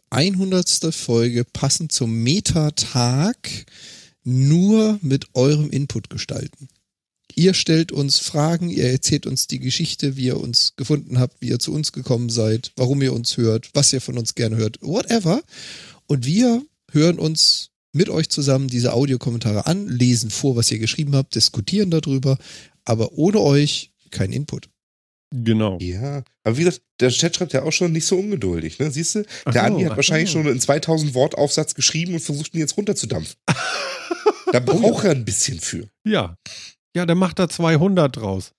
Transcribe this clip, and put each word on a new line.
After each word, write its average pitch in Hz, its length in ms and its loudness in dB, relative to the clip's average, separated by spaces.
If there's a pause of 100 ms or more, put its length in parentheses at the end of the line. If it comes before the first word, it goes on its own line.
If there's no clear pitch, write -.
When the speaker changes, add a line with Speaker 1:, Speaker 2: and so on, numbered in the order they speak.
(100)
Speaker 1:
einhundertste 180 800 0
Folge 120 520 0
passend - 480 -4
zum 113 300 -2
Metatag 151 1120 0 (880)
nur 185 800 4
mit 135 320 0
eurem 147 360 2
Input 135 380 -4
gestalten. - 600 -10 (680)
Ihr 180 200 4
stellt 160 380 0
uns 139 260 0
Fragen, 165 500 0
ihr - 220 0
erzählt 131 360 0
uns - 200 -4
die - 120 -6
Geschichte, 131 580 -4
wie 131 100 -2
ihr 120 120 0
uns - 380 -2
gefunden 135 420 -2
habt, 127 220 0
wie 123 80 -6
ihr 123 100 0
zu - 140 -4
uns 151 200 -2
gekommen 120 360 -2
seid, 113 480 0
warum 131 260 2
ihr 135 120 2
uns - 240 -4
hört, 113 360 0
was 143 180 4
ihr 131 100 -2
von 127 160 -8
uns 113 160 -4
gerne 113 220 -2
hört, 110 260 -2
whatever. 208 600 0 (640)
Und 131 200 0
wir 233 360 4 (280)
hören 165 280 4
uns - 520 2 (240)
mit 175 160 2
euch 160 180 0
zusammen 135 400 0
diese 123 240 0
Audiokommentare 117 720 0
an, 202 220 0
lesen 120 420 2
vor, 135 260 0
was 113 140 2
ihr 107 80 -2
geschrieben 139 380 0
habt, 135 180 -2
diskutieren 175 560 0
darüber, 135 480 0 (460)
aber 113 280 0
ohne 202 280 2
euch 143 520 2 (180)
kein - 220 -4
Input. - 360 -8 (680)
Speaker 2:
Genau. 110 460 0
Speaker 3:
Ja, 120 420 -6 (220)
aber 117 140 0
wie 170 60 2
gesagt, 175 180 0 (180)
der 127 80 6
Chat 160 280 0
schreibt 165 180 -4
ja 131 80 0
auch 156 100 -4
schon 175 200 0
nicht 160 120 -2
so 185 140 2
ungeduldig, 98 600 -4
ne? 147 120 -2
Siehst 151 240 -4
du, 208 100 -2 (220)
Speaker 2:
Ach 131 60 2
Speaker 3:
der 117 100 4
Speaker 2:
so, 113 60 4
Speaker 3:
Andi 190 160 2
hat 156 80 0
Speaker 2:
ach - 40 -6
Speaker 3:
wahrscheinlich 160 340 2
Speaker 2:
so. 160 80 0
Speaker 3:
schon 151 120 0
einen 127 100 0
zweitausend 151 540 0
Wort 135 240 2
Aufsatz 147 360 0
geschrieben 170 380 -2
und 165 80 -4
versucht 151 340 -6
ihn 165 60 -2
jetzt - 160 -4
runterzudampfen. 110 600 -4 (120)
Speaker 2:
<laughs> - 80 0 (960)
Speaker 3:
Da 123 80 4
braucht 214 460 2
er 170 60 6
ein 127 120 -2
bisschen 101 360 -4
für. - 280 -8 (160)
Speaker 2:
Ja. 117 320 -2 (580)
Ja, 175 120 -2
der 170 100 4
macht 185 220 0
da 180 100 2
zweihundert 165 680 2
draus. 95 400 -6